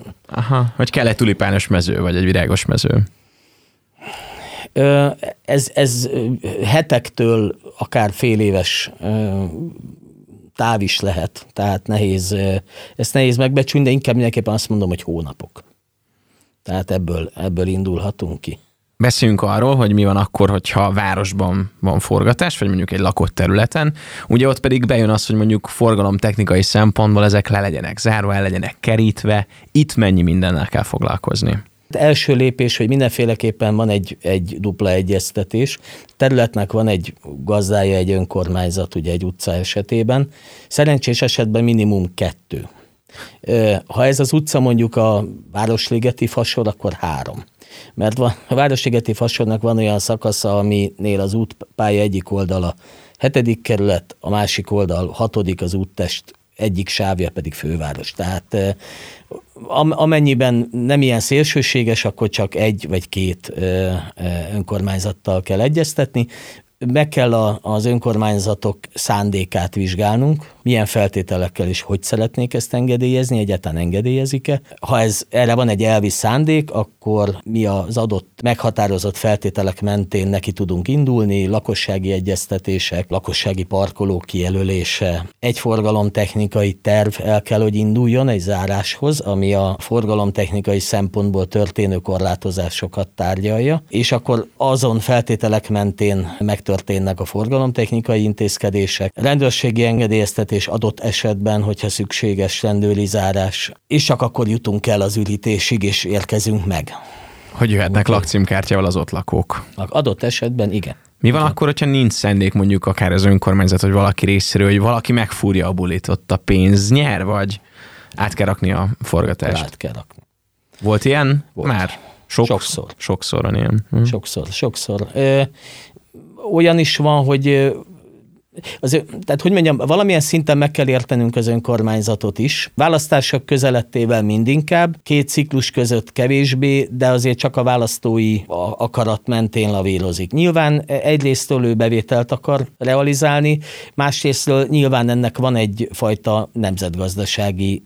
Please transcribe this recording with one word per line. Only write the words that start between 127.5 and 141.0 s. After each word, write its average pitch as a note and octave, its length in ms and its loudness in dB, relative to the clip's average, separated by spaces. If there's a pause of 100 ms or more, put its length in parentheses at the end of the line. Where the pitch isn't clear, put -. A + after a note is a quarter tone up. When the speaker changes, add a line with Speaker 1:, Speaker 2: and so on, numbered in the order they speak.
Speaker 2:
azért, C3+ 260 0 (200)
tehát, C#3+ 160 -2
hogy F3+ 100 2
mondjam, D#3+ 260 4
valamilyen F3 420 2
szinten D3+ 380 2
meg D3 140 2
kell C#3+ 160 0
értenünk B2 480 0
az A2+ 120 2
önkormányzatot A2 920 0
is. - 360 -2
Választások D3 680 0
közelettével A#2+ 800 0
mindinkább, D3 800 2
két D3 260 2
ciklus C#3+ 420 0
között A#2 400 0
kevésbé, C#3 800 2
de B2+ 160 0
azért B2+ 300 2
csak - 200 -2
a B2+ 60 2
választói A2+ 720 2 (100)
a-, E2+ 60 -8 (240)
akarat A2+ 500 -2
mentén A2+ 440 0
lavírozik. F#2+ 600 -2
Nyilván D#3 560 2
egyrésztől C#3 760 0